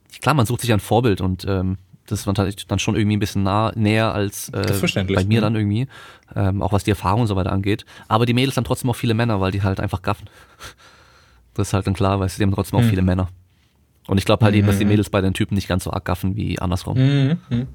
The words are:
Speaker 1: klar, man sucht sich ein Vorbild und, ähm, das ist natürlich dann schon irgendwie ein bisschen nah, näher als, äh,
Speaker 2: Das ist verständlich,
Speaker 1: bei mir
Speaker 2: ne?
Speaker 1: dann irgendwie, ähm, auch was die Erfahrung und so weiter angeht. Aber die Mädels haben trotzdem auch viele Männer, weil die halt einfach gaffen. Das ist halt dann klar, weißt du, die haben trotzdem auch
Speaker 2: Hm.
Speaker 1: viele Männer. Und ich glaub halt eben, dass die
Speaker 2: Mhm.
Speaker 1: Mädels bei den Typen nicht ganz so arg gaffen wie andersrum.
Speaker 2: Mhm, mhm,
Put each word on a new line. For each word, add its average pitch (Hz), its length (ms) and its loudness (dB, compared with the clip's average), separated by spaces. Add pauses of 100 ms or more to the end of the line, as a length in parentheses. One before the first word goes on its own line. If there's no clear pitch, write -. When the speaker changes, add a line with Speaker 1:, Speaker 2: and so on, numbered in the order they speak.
(220)
Speaker 1:
klar, 147 140 2
man 120 100 4
sucht 117 140 -2
sich 117 120 0
ein 104 60 4
Vorbild 110 420 2
und, 92 280 -4
ähm, 95 280 -2 (300)
das 101 140 -6
ist - 60 -8
natürlich 98 420 -2
dann 101 100 -2
schon 110 160 -2
irgendwie 104 220 2
ein 104 40 0
bisschen 101 220 -2
nah, 104 320 0
näher 110 400 2
als, 101 360 -6
äh, 101 120 -4
Speaker 2:
Das 98 80 -2
ist 98 80 0
verständlich, 95 380 -2
Speaker 1:
bei 92 80 2
mir 107 140 2
Speaker 2:
ne? - 20 2
Speaker 1:
dann 107 160 0
irgendwie, 107 320 0 (480)
ähm, 101 260 0
auch 87 100 -2
was 101 120 0
die 110 60 0
Erfahrung 98 320 0
und 117 40 0
so 101 80 0
weiter 92 160 0
angeht. 98 340 -2 (220)
Aber 110 200 2
die 120 60 2
Mädels 123 240 2
haben 123 60 0
trotzdem 127 280 -2
auch 113 60 -2
viele 117 180 0
Männer, 110 260 0
weil 95 100 0
die 98 140 -2
halt 95 160 0
einfach - 220 -4
gaffen. - 280 -6 (1200)
Das 101 120 -2
ist - 80 -6
halt 98 140 0
dann 98 60 0
klar, 98 260 0
weißt 95 160 -2
du, - 20 -14
die 107 60 0
haben 98 100 2
trotzdem 98 240 -2
auch 117 60 6
Speaker 2:
Hm. 113 60 4
Speaker 1:
viele 92 120 2
Männer. 92 280 2 (800)
Und 98 100 2
ich 95 60 0
glaub 107 180 2
halt 104 120 6
eben, 101 120 6
dass 101 120 4
die 104 60 2
Speaker 2:
Mhm. 101 60 4
Speaker 1:
Mädels 104 200 4
bei 104 100 0
den 95 140 0
Typen 104 200 -2
nicht 95 140 -2
ganz 90 160 0
so - 80 -6
arg 85 120 -6
gaffen 95 320 -2
wie 98 220 -2
andersrum. 92 380 -2
Speaker 2:
Mhm, 139 420 2 (120)
mhm, 123 240 -2